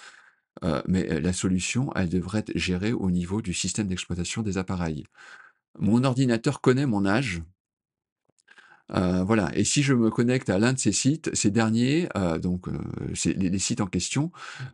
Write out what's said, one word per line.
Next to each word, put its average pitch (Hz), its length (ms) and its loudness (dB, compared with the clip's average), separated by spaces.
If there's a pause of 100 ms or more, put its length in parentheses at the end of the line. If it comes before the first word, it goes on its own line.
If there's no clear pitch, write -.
(640)
Euh, 78 240 0
mais, 92 240 0
euh, 80 80 0
la 85 140 0
solution, 95 600 0
elle 92 140 0
devrait 90 320 -2
être - 160 -4
gérée 90 380 0
au 95 180 0
niveau 90 300 0
du 90 120 -4
système 98 340 -2
d'exploitation 90 560 -4
des 98 140 -2
appareils. 87 460 -2 (720)
Mon 117 280 4
ordinateur 127 560 2
connaît 131 240 4
mon 101 200 2
âge. 98 380 0 (1500)
Euh, 92 320 2
voilà. 104 320 2
Et 104 80 2
si - 180 2
je 139 100 2
me 113 160 4
connecte 123 400 0
à 92 80 2
l'un 117 140 4
de 131 80 -2
ces - 140 2
sites, - 420 0
ces 104 160 2
derniers, 117 640 2
euh, 87 240 0
donc, 90 300 -2
euh, 73 100 -6 (340)
c'est 85 200 0
les, 92 160 0
les 95 100 0
sites 117 220 -2
en 101 60 -2
question, 135 440 -2 (420)